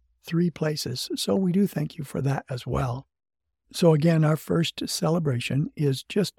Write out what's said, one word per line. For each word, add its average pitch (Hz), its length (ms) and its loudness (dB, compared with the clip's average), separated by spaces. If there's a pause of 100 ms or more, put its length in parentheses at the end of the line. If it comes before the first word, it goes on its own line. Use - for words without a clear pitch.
(220)
three 170 280 0
places. 151 680 -4
So - 180 0
we 190 180 2
do 196 140 4
thank - 300 -4
you 143 80 -10
for - 160 -6
that 139 300 -2
as 123 160 -8
well. 131 400 -4 (680)
So 165 220 6
again, 160 280 4
our 151 140 4
first - 500 -2
celebration 151 880 -2
is 143 260 0
just - 360 -2